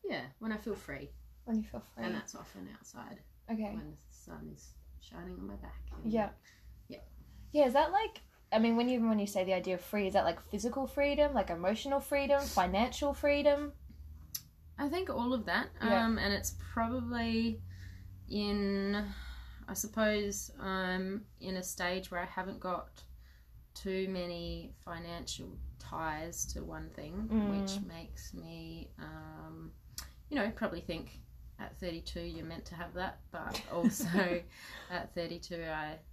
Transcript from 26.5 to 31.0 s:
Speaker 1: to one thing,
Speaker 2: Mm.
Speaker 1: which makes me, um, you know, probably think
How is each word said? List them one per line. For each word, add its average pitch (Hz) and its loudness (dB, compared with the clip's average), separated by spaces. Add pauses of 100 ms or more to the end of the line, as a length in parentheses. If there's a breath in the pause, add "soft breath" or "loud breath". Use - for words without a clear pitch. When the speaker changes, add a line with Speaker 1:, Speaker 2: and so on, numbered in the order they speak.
Speaker 1:
to - -4
one 160 -8
thing, 180 -6
Speaker 2:
Mm. 202 4
Speaker 1:
which 196 -2
makes - -10
me, 165 -10
um, 156 -12 (580 loud breath)
you 294 0
know, 214 4
probably 175 0
think - -6 (380)